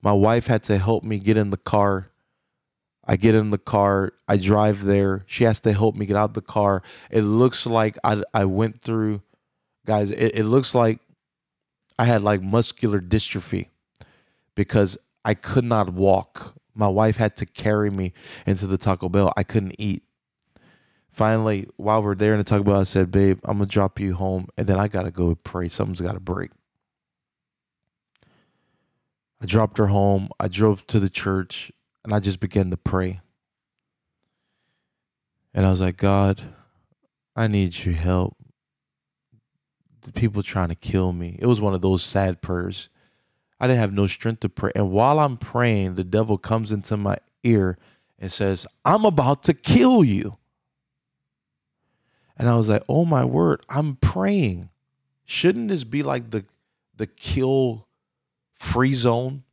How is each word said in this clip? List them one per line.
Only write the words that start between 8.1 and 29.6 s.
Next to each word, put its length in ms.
I 120
went 380
through, 400
guys, 260
it, 280
it 60
looks 300
like 260
I 60
had, 180
like, 180
muscular 600
dystrophy 680
because 420
I 100
could 300
not 280
walk. 600
My 140
wife 300
had 220
to 80
carry 440
me 220
into 200
the 120
Taco 300
Bell. 280
I 60
couldn't 340
eat. 280
Finally, 640
while 260
we're 120
there 180
in 60
the 60
Taco 180
Bell, 180
I 40
said, 260
"Babe, 340
I'm 140
gonna 80
drop 320
you 160
home, 420
and 120
then 100
I 80
gotta 240
go 240
pray. 340
Something's 320
gotta 200
break." 320
I 40
dropped 320